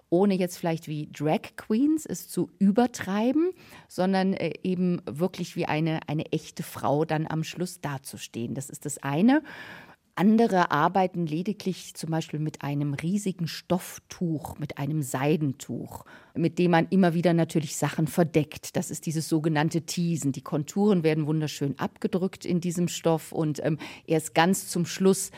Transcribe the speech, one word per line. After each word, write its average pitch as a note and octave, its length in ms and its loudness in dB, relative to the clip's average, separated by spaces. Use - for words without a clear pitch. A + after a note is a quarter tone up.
ohne F#3+ 240 4
jetzt F3+ 240 -2
vielleicht E3 320 -4
wie D3+ 200 -6
Drag - 460 -2
Queens D4 500 2
es - 220 -8
zu - 220 -2
übertreiben, A#3+ 920 2
sondern, F#3+ 460 2
äh, - 180 -2
eben F3+ 460 0
wirklich F3 460 -4
wie F3 120 -2
eine, D#3 400 0
eine - 260 -4
echte D#3+ 300 -6
Frau C#3+ 420 0
dann D#3 200 0
am D#3 200 -2
Schluss - 340 -6
dazustehen. C3+ 760 -8
Das C#3 140 -8
ist - 160 -12
das D3 120 -6
eine. G3 440 4
Andere G#3 540 4
arbeiten E3+ 560 2
lediglich F#3 640 -4
zum - 160 -8
Beispiel D#3+ 300 -2
mit D3+ 220 -4
einem C#3+ 320 -2
riesigen F#3 560 -2
Stofftuch, - 1080 -6
mit - 200 -8
einem D3+ 240 -2
Seidentuch, C#3 1040 -2
mit E3 240 0
dem F3 140 4
man E3 160 6
immer F#3 260 4
wieder E3+ 200 4
natürlich E3 420 0
Sachen D3+ 320 0
verdeckt. - 680 0
Das - 140 -4
ist - 160 -8
dieses D#3 200 -2
sogenannte D#3+ 540 2
Teasen. E3 500 -2
Die - 80 -8
Konturen F3+ 640 0
werden D#3 240 2
wunderschön D3 520 -2
abgedrückt - 640 -4
in F3 160 0
diesem F3 260 0
Stoff - 460 -2
und, D#3 280 -2
ähm, D#3 160 0
erst D#3 260 0
ganz F3 360 4
zum F3 160 0
Schluss - 520 2